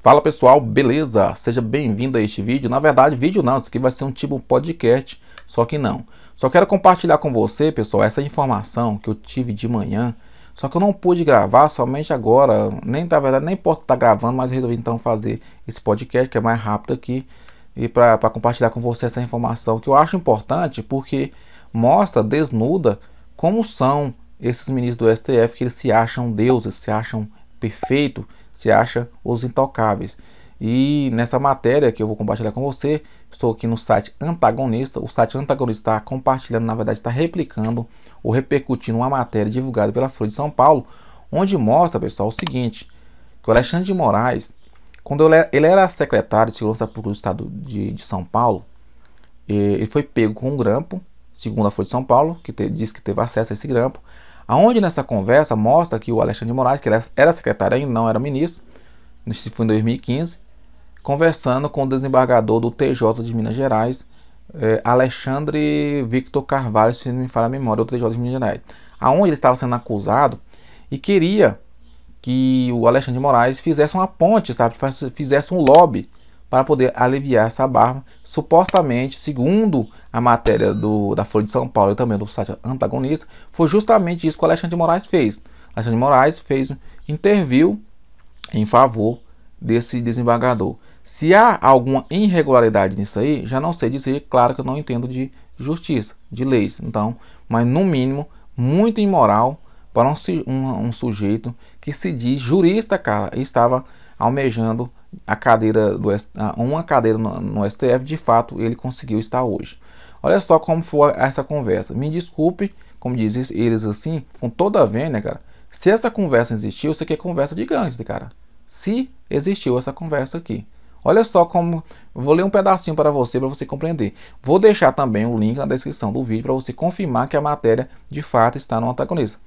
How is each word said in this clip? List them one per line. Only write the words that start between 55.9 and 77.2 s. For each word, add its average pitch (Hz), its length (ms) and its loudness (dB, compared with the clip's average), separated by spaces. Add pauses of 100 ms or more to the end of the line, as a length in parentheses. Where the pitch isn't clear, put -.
que 120 120 -8
o 113 80 0
Alexandre 117 280 -2
de 117 60 -4
Moraes, 131 280 0
que - 80 -2
ele 107 60 4
era, 113 100 -2 (100)
era 151 160 6
secretário 107 460 0
ainda, 139 140 -4
não 113 180 0
era 110 80 0
ministro, 143 440 -4 (680)
isso 113 240 -10
foi - 120 -4
em 113 40 2
dois 110 160 2
mil 117 100 0
e 127 60 -6
quinze, 156 400 -6 (640)
conversando 143 640 0
com 143 140 -4
o 135 40 -2
desembargador 127 720 2
do 117 120 0
T 135 240 0
J 117 260 0
de 117 120 -6
Minas 110 200 -4
Gerais, 123 500 -2 (520)
eh, 110 280 0
Alexandre 143 1200 -2
Victor 127 360 -2
Carvalho, 120 520 0
se 123 160 -10
não 127 100 -4
me 127 60 -6
falha 120 180 0
a 117 40 -2
memória, 120 340 -2
o - 20 0
T 123 120 -6
J 117 140 -2
de 117 60 -6
Minas 120 160 -4
Gerais, 127 280 -4 (380)
aonde 170 300 2
ele 156 40 0
estava 131 220 2
sendo 123 200 -4
acusado 120 640 0 (500)
e 139 80 -8
queria 180 640 2 (600)
que 127 540 0
o 117 140 2
Alexandre 127 320 2
de - 20 -4
Moraes 131 380 2
fizesse 147 360 0
uma 190 120 0
ponte, 190 460 0
sabe, 117 220 0
faz-, 135 380 -6
fizesse 143 400 -2
um 180 80 0
lobby 143 480 6 (400)
para 131 140 2
poder 127 320 2
aliviar 127 520 2